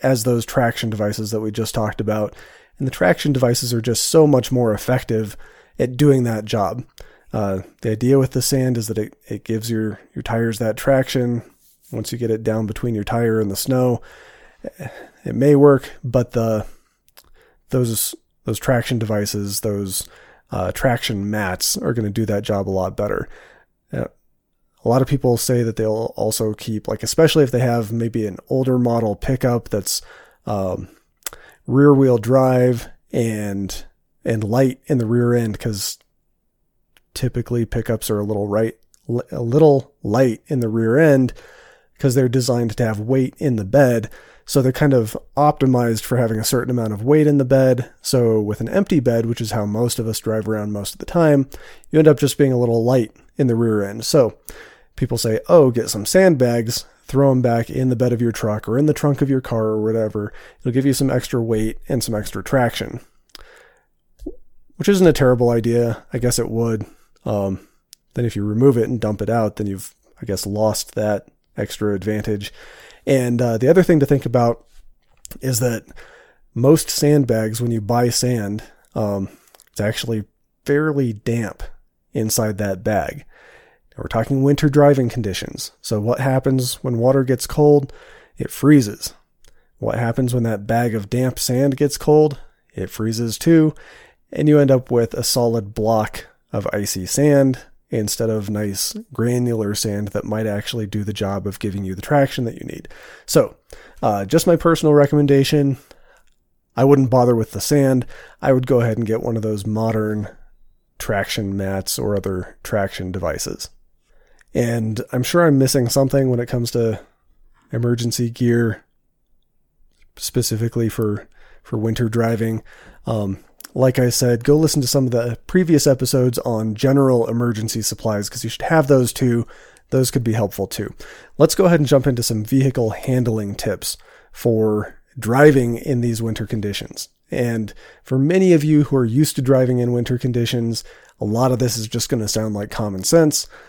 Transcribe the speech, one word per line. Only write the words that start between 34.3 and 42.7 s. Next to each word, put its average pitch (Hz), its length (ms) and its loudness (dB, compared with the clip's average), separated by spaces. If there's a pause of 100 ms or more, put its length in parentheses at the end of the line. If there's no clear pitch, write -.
light 123 420 0
in 143 120 0
the 117 80 0
rear 120 280 2
end, 117 240 -2
'cause 104 400 -8 (1160)
typically 120 500 -4
pickups 110 460 -4
are 107 100 0
a 104 40 -4
little 104 240 -4
right, 110 280 0 (320)
li-, 120 220 -4
a - 120 -6
little 135 600 4
light 117 460 2
in 139 120 -2
the 117 80 0
rear 113 300 2
end 139 340 6 (640)
'cause 131 160 0
they're 131 140 4
designed 120 480 0